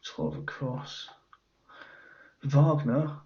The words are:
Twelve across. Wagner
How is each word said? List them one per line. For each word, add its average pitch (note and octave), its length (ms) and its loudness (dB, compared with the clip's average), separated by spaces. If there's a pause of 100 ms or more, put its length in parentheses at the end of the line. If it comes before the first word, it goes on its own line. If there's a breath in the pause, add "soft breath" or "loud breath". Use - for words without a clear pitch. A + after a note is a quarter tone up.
Twelve D2+ 340 -4
across. - 680 -8 (1300 loud breath)
Wagner D3 840 4